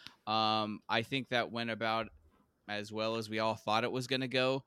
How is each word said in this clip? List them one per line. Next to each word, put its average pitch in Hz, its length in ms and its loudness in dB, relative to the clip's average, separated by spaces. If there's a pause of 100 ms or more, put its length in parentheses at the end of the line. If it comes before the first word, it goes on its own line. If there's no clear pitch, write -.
(280)
Um, 107 600 2
I 113 140 2
think 131 280 -4
that 117 220 0
went 117 180 -4
about 110 380 -2 (600)
as 104 240 -6
well 110 240 0
as 110 140 -4
we 110 100 -2
all 110 160 2
thought 107 280 2
it 113 80 0
was 123 160 -4
gonna 131 200 0
go. 131 400 2